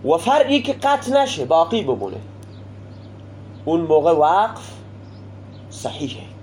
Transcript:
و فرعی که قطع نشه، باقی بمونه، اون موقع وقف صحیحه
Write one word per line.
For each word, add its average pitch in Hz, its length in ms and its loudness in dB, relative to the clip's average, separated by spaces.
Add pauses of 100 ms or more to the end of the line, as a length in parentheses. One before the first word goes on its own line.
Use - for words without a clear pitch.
و 156 120 4
فرعی 277 460 4
که 277 100 -2
قطع 277 500 2
نشه، 247 220 -2
باقی 165 380 2
بمونه، 101 340 -2 (1500)
اون 165 160 2
موقع 156 320 4
وقف 175 600 2 (960)
صحیحه - 520 -8 (200)